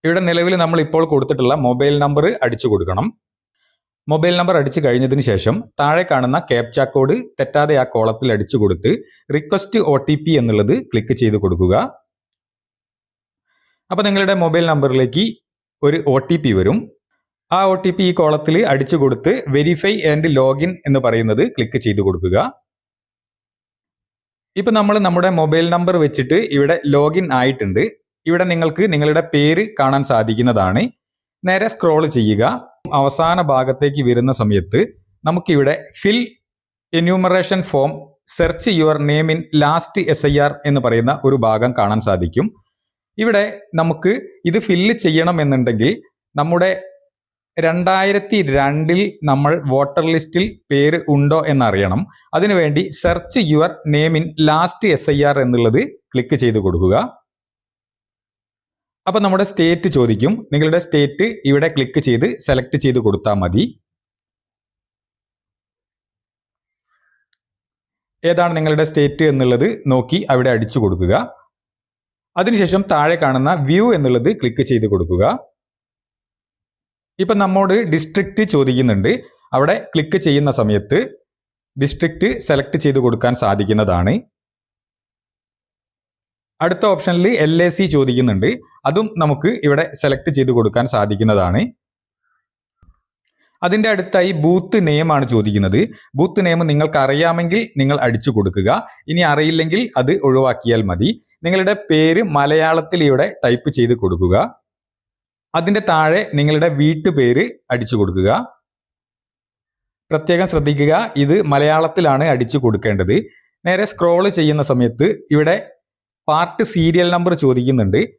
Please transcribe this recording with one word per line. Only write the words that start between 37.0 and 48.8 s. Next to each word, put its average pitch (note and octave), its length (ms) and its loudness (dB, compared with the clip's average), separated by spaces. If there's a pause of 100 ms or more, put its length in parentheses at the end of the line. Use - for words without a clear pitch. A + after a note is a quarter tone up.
form, C#3+ 200 0 (440)
search E3 320 -2 (140)
your D#3 140 2 (160)
name D#3 240 2
in D#3+ 60 -6 (220)
last D#3+ 320 0 (180)
എസ് D3 180 -2
ഐ - 20 0 (120)
ആർ C#3+ 80 -2 (160)
എന്ന് C#3+ 180 2
പറയുന്ന A#2 280 2 (120)
ഒരു C3+ 200 2
ഭാഗം A2 320 0
കാണാൻ G#2+ 300 0
സാധിക്കും. F#2 380 -2 (760)
ഇവിടെ G#3 220 2 (340)
നമുക്ക് E3 340 0 (380)
ഇത് E3 80 0 (100)
ഫില്ല് F#3+ 240 2 (120)
ചെയ്യണമെന്നുണ്ടെങ്കിൽ C#3+ 840 0 (500)
നമ്മുടെ F3 300 0 (920)
രണ്ടായിരത്തി F#3+ 760 0 (160)
രണ്ടിൽ D3+ 440 0 (300)